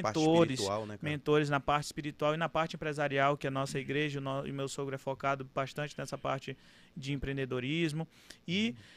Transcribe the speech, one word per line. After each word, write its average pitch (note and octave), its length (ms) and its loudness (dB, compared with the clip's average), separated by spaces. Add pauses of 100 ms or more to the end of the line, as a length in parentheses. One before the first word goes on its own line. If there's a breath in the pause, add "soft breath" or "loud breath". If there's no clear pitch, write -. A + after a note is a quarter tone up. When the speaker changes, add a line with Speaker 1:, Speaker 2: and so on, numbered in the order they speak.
Speaker 1:
parte A2 160 0
Speaker 2:
Mentores, D#3+ 340 6
Speaker 1:
espiritual, G#2+ 340 0
né, G#2 120 -8
cara? D3+ 120 -4
Speaker 2:
mentores D3+ 380 4
na C#3+ 100 2
parte C#3+ 280 0
espiritual D3+ 480 -2
e - 20 0
na E3 140 0
parte E3 260 -2
empresarial, C#3+ 600 2
que D3 100 -6
a C#3 40 0
nossa C3+ 280 -2
igreja, C#3+ 400 -2
o C#3 40 -4
no-, C3+ 240 -4
e C#3 60 -6
meu C#3 160 -4
sogro C#3 260 -6
é C3+ 40 -6
focado C3+ 560 -4
bastante D3 420 -4
nessa C#3 220 -8
parte C3+ 360 -4 (400 loud breath)
de C#3+ 200 -4
empreendedorismo. C#3 920 -2 (400 loud breath)
E G3+ 300 2
Speaker 1:
Uhum. - 80 -20 (120)